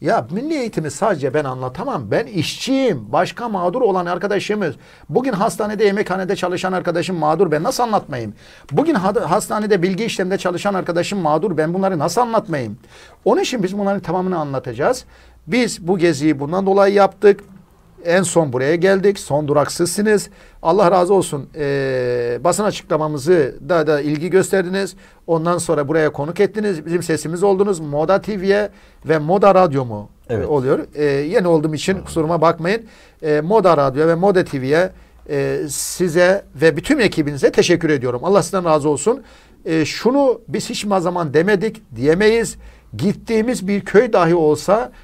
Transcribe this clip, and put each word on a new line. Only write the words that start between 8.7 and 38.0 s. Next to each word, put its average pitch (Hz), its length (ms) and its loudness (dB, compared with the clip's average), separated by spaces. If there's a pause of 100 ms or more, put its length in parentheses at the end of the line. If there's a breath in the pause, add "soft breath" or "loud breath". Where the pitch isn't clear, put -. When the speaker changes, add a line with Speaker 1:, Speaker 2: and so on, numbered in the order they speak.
Speaker 1:
Bugün 294 240 2
ha-, 185 360 0
hastanede 208 500 0
bilgi 190 240 -2
işlemde 190 320 -2
çalışan 185 360 -2
arkadaşım 175 460 -2
mağdur. 160 380 0
Ben 156 160 0
bunları 190 260 0
nasıl 170 220 0
anlatmayayım? 160 560 -2 (480 loud breath)
Onun 262 160 2
için 240 220 -2
biz 190 140 -4
bunların 196 240 -2
tamamını 185 360 -2
anlatacağız. 143 680 -4 (420 soft breath)
Biz 208 400 -2
bu 190 100 2
geziyi 156 420 2
bundan 170 260 -2
dolayı 196 280 4
yaptık. 202 460 4 (680)
En 175 180 2
son 160 300 2
buraya 135 220 2
geldik. 196 440 2
Son 143 280 -2
durak 147 240 2
sizsiniz. 202 580 0 (320 soft breath)
Allah 180 300 4
razı 185 220 4
olsun. 151 420 0
Ee, 127 880 -2
basın 175 200 0
açıklamamızı 156 920 0 (140)
da, 160 180 2
da 147 140 2
ilgi 151 280 -4
gösterdiniz. 185 640 0 (320 soft breath)
Ondan 170 300 0
sonra 156 300 -2
buraya 156 240 2
konuk 160 280 -4
ettiniz. 196 460 -2
Bizim 170 180 -2
sesimiz 165 400 -4
oldunuz. 202 360 2
Moda 160 420 0
T 208 200 -6
V'ye 202 280 0 (360 soft breath)
ve 156 120 2
Moda 185 380 4
Radyo 143 300 4
mu 107 240 -10 (200)
Speaker 2:
Evet. 120 180 -2
Speaker 1:
oluyor? 147 480 0
Ee, 147 80 -2
yeni 147 440 0
olduğum 156 280 2
için 190 200 -2
Speaker 2:
Hı - 40 -8
hı. - 40 -12
Speaker 1:
kusuruma 160 380 -2
bakmayın. 165 440 0 (380 loud breath)
Ee, 151 180 2
Moda 185 360 4
Radyo 139 300 2
ve 165 80 2
Moda 180 280 2
T 143 180 -6
V'ye, 156 280 0 (400 soft breath)
e, 139 300 -2 (100)
size 180 760 0 (100)
ve 151 220 2
bütün 277 220 0
ekibinize 147 520 0
teşekkür 170 380 2
ediyorum. 123 340 -2